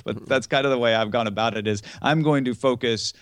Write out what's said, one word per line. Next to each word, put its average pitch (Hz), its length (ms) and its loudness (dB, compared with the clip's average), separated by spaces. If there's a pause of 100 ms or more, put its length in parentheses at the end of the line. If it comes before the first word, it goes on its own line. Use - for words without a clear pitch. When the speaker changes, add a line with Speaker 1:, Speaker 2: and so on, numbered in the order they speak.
Speaker 1:
but 110 120 -4
Speaker 2:
Mm-hmm. - 100 -12
Speaker 1:
that's 131 200 0
kind 139 200 0
of 139 60 2
the 127 60 2
way 117 160 4
I've 110 160 2
gone 117 160 0
about 107 300 0
it, 107 100 -4
is 104 160 -2 (200)
I'm 156 200 2
going 143 220 2
to 123 100 -2
focus 120 680 -2